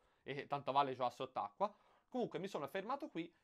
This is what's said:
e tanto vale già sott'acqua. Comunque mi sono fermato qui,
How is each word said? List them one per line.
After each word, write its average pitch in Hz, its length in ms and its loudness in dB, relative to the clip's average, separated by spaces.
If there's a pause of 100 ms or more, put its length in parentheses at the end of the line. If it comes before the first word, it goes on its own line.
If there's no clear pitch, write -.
(240)
e 123 240 -6
tanto 139 240 -2
vale 135 240 6
già 123 140 2
sott'acqua. 135 640 -2 (340)
Comunque 196 320 -2
mi 190 80 -2
sono 160 200 -2
fermato 226 420 -4
qui, 170 240 -4 (100)